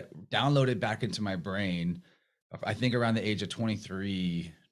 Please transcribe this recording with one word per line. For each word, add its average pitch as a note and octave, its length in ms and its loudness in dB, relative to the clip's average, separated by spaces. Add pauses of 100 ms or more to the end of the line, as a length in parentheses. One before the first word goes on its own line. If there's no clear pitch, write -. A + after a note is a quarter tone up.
(320)
downloaded B2+ 480 4
back G#2+ 240 0
into G#2+ 180 -2
my G2 140 0
brain. F2+ 640 -2 (640)
I A2 100 0
think A#2+ 220 0
around A#2 180 4
the G#2 140 0
age G#2 160 0
of F#2 60 -4
twenty-three, F#2+ 1000 -2 (200)